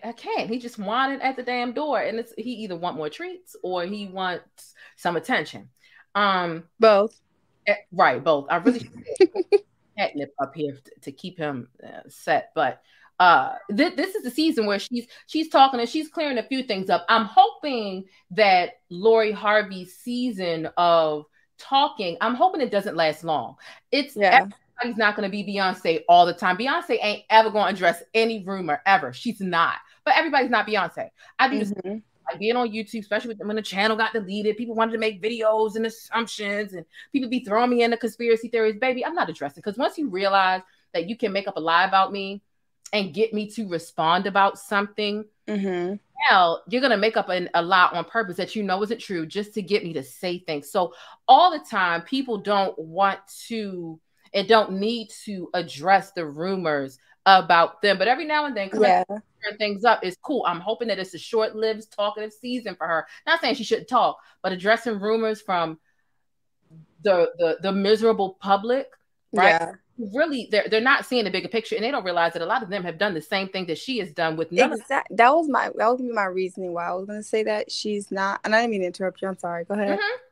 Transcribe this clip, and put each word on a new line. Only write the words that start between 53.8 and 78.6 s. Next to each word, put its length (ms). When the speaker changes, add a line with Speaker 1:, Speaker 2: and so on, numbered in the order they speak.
Speaker 1:
and 140
don't 240
need 360
to 300
address 580
the 140
rumors 720
about 560
them. 160
But 100
every 180
now 200
and 100
then, 140
come 120
Speaker 2:
Yeah. 220
Speaker 1:
turn 140
things 260
up 200
is 180
cool. 240
I'm 140
hoping 280
that 100
it's 160
a 40
short-lived 720
talkative 400
season 440
for 100
her. 200
Not 140
saying 160
she 80
shouldn't 240
talk, 300
but 100
addressing 480
rumors 420
from 360
the, 360
the, 240
the 100
miserable 680
public, 460
right? 280
Speaker 2:
Yeah. 120
Speaker 1:
Really, 520
they're, 200
they're 100
not 240
seeing 200
the 60
bigger 180
picture, 280
and 80
they 60
don't 140
realize 280
that 100
a 40
lot 160
of 80
them 140
have 140
done 160
the 60
same 280
thing 180
that 120
she 200
has 140
done 240
with 140
none 220
of 80
Speaker 2:
Exact-, 300
that 240
was 140
my, 180
that 100
was 120
gonna 100
be 60
my 100
reasoning 480
why 160
I 60
was 120
gonna 160
say 200
that 280
she's 400
not. 340
And 100
I 80